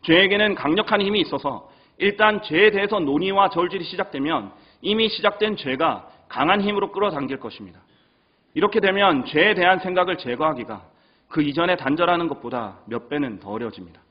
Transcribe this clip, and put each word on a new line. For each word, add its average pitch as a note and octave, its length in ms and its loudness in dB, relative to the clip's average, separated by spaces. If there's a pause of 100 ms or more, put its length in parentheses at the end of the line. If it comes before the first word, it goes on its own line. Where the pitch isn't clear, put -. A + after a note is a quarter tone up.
죄에게는 G3 520 4
강력한 G3+ 460 0
힘이 G3+ 200 0
있어서 C#3 480 -6 (280)
일단 G#3 460 2
죄에 F#3+ 280 4
대해서 G3+ 280 -2
논의와 F#3 500 2
저울질이 F3 340 -4
시작되면 D3 680 -6 (300)
이미 G#3+ 280 0
시작된 G#3 480 -2
죄가 C3 500 -2 (220)
강한 F3 320 2
힘으로 G3+ 300 -2
끌어당길 D3 480 -4
것입니다. G2+ 420 -16 (720)
이렇게 G3+ 260 2
되면 F#3+ 460 2
죄에 F#3 280 4
대한 F#3 260 4
생각을 F3+ 380 0
제거하기가 B2 680 -4 (420)
그 - 140 -2
이전에 E3 340 2
단절하는 E3+ 520 0
것보다 A#2+ 580 -6
몇 A2+ 240 -8
배는 C3+ 300 -4
더 G2 100 -14
어려워집니다. G#2 500 -10 (120)